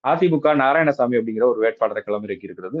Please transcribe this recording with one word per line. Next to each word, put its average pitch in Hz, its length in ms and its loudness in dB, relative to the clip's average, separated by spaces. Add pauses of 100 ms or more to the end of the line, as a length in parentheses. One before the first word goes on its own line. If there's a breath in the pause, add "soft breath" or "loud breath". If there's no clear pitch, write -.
அ 139 120 0
தி 180 120 2
மு 156 100 2
க 151 160 2
நாராயணசாமி 135 600 2
அப்படிங்கிற 113 300 0
ஒரு 110 140 2
வேட்பாளரை 110 420 0
களமிறக்கி 104 460 -6
இருக்கிறது. 95 320 -12